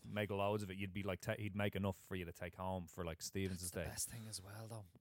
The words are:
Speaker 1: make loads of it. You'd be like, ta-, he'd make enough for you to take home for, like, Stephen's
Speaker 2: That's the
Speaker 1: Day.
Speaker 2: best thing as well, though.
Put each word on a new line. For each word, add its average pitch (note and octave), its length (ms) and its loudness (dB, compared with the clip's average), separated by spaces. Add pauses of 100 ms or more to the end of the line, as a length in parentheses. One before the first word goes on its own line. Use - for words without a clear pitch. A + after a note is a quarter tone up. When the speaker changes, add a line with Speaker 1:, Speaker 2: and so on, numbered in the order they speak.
Speaker 1:
make G#2 260 2
loads G2+ 320 4
of F#2+ 80 -4
it. F#2 60 -4
You'd G2 180 -2
be G2+ 80 0
like, F#2+ 180 2
ta-, A2 180 2
he'd G#2 180 -2
make G2+ 180 4
enough G2 220 4 (120)
for F#2+ 60 -2
you F#2 120 0
to E2 60 -6
take F2+ 220 -6
home F#2 320 -2
for, - 180 -4
like, E2 180 -2
Stephen's F#2 380 0
Speaker 2:
That's F2+ 120 -2
the F#2+ 80 0
Speaker 1:
Day. D#2+ 60 0
Speaker 2:
best - 240 -2
thing A2+ 180 -8
as G#2 140 -6
well, G#2 260 -10
though. A2 160 -6 (160)